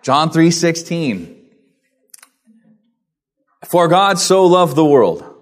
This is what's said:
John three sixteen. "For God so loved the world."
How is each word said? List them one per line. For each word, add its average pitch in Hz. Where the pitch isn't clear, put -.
John 151
three 165
sixteen. 165
"For 170
God 190
so 190
loved 175
the 160
world." 120